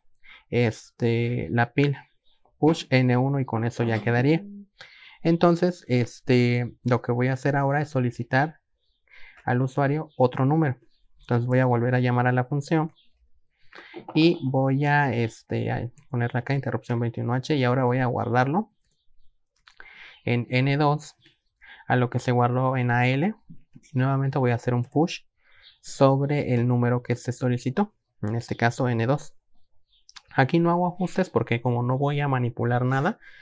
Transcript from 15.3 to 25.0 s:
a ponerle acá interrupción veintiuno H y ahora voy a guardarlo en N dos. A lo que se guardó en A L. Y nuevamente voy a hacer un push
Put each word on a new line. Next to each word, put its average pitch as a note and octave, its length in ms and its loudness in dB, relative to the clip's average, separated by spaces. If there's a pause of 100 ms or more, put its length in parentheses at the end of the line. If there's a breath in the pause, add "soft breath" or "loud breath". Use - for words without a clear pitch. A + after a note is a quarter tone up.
a A#2 200 -4 (180)
ponerle A#2+ 320 -4
acá C#3 140 -4
interrupción B2 440 -4
veintiuno A#2 360 -4
H C3 200 -2
y C3+ 80 0
ahora B2+ 220 2
voy B2 140 2
a B2+ 80 0
guardarlo B2+ 680 -2 (1500 loud breath)
en A#2+ 260 0
N C3+ 280 0
dos. D3 360 0 (720 loud breath)
A B2 100 2
lo B2 140 2
que B2+ 80 -4
se B2 140 -2
guardó B2 440 2
en B2 140 0
A B2 180 2
L. D3 260 0 (400)
Y - 240 -8
nuevamente C3+ 400 0
voy B2 120 2
a A#2 60 2
hacer B2 180 -2
un B2 100 0
push - 360 -2 (600 soft breath)